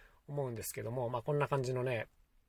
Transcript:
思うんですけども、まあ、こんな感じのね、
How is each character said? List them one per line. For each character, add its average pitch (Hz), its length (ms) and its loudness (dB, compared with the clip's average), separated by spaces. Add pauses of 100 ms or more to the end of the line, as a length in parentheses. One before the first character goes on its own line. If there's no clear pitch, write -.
(280)
思 143 200 0
う 120 40 -4
ん 117 40 -6
で 101 80 -6
す - 100 -4
け 120 100 -6
ど 113 80 -2
も、 123 180 0
ま 120 100 0
あ、 - 20 -2
こ 151 120 2
ん 147 60 4
な 143 80 4
感 135 160 2
じ 127 100 0
の 123 100 0
ね、 123 240 0 (420)